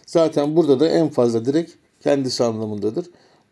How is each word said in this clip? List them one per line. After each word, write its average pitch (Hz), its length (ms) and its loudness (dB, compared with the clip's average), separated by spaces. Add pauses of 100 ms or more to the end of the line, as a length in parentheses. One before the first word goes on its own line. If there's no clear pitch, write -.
Zaten 156 500 0
burada 143 240 4
da 156 100 2
en 160 200 2
fazla 120 360 0
direkt 156 260 -2 (320)
kendisi 139 400 0
anlamındadır. 110 640 -4 (460)